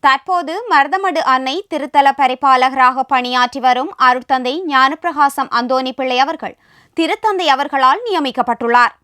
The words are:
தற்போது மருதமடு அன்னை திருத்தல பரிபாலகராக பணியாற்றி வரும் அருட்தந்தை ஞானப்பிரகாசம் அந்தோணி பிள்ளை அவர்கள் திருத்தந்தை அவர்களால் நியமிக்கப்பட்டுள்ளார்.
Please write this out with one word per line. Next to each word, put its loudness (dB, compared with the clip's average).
தற்போது 0
மருதமடு 0
அன்னை 0
திருத்தல 0
பரிபாலகராக 2
பணியாற்றி -2
வரும் 0
அருட்தந்தை 0
ஞானப்பிரகாசம் 0
அந்தோணி -2
பிள்ளை -4
அவர்கள் -2
திருத்தந்தை -2
அவர்களால் 2
நியமிக்கப்பட்டுள்ளார். 0